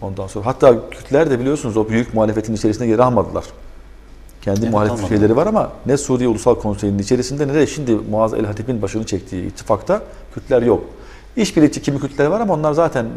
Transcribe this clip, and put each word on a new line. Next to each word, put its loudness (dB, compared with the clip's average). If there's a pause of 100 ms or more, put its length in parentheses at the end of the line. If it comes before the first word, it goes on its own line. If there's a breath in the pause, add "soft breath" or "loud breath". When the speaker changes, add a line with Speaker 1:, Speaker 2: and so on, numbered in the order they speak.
Speaker 1:
Ondan -8
sonra -8
hatta 6
Kürtler 0
de 2
biliyorsunuz -2
o 2
büyük 0
muhalefetin 0
içerisinde 0
yer 4
almadılar. 2 (960)
Kendi -2
Speaker 2:
Evet, 0
Speaker 1:
muhalefet 2
Speaker 2:
almadılar. 0
Speaker 1:
şeyleri 4
var 2
ama 0 (140)
ne 2
Suriye 0
Ulusal 2
Konseyi'nin -2
içerisinde -2
ne -4
de 4
şimdi -4
Muaz 0
El -2
Hatip'in -4
başını -4
çektiği -6
ittifakta -2 (320 loud breath)
Kürtler 0
yok. 2 (520 loud breath)
İşbirlikçi 2
kimi -2
Kürtler 0
var 0
ama 0
onlar 0
zaten 0 (100)